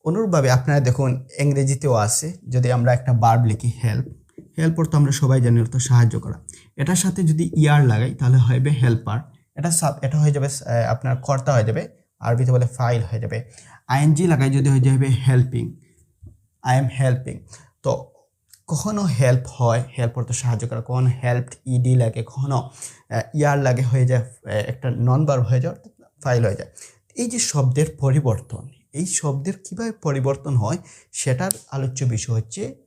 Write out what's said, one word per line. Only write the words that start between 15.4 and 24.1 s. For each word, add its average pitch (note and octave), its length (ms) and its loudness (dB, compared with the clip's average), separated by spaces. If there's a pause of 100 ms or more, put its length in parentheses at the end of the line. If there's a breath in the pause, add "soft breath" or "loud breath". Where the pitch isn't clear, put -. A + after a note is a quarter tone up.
I C3 140 2
am B2+ 180 -4
helping। B2+ 360 -2 (460 loud breath)
তো B2+ 280 -4 (560)
কখনো G3+ 360 -4
হেল্প B2+ 440 2
হয়, A#2+ 360 -2 (140)
হেল্প A2+ 200 -4
অর্থ B2 140 -6
সাহায্য A#2 360 -4
করা, A2+ 140 -8
কখনো B2+ 300 0 (120)
হেল্পড B2 320 -4 (100)
ইডি B2+ 300 0
লাগে, A2+ 280 0
কখনো, C3+ 320 -6
আহ, - 680 -8 (120)
ইআর D3 260 2
লাগে B2+ 220 0
হয়ে B2+ 240 2
যায়, B2+ 140 2